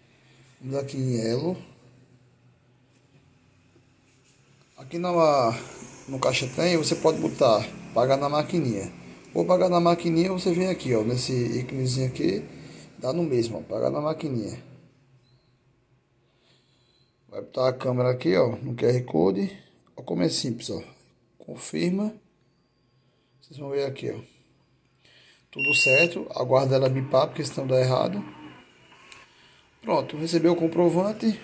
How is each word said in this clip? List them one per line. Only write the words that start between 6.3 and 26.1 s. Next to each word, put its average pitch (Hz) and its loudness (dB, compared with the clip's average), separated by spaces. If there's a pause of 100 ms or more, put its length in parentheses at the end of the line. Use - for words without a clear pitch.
Tem, 170 2
você 156 2
pode 160 2
botar 113 4 (280)
pagar 131 4
na 143 0
maquininha. 139 -2 (400)
Ou 170 2
pagar 180 4
na 175 4
maquininha, 175 2
você 185 0
vem 185 0
aqui, 127 -2
ó, 110 2
nesse 123 0
íconezinho 127 -2
aqui, 180 -2 (540)
dá 127 -4
no 175 0
mesmo, 117 0
ó, 78 -10
pagar 120 -2
na 147 -2
maquininha. 143 -4 (2750)
Vai 104 -12
botar 127 -2
a - -2
câmera 127 0
aqui, 160 0
ó, 123 2
no 127 -8
Q - -4
R 123 2
Code. 185 0 (380)
Ó - -16
como 175 -4
é 165 2
simples, 117 -4
ó. - -8 (560)
Confirma. 180 -4 (1300)
Vocês 147 -20
vão 139 -10
ver 139 0
aqui, 127 -6
ó. 110 -8 (1300)
Tudo 147 0
certo. 160 2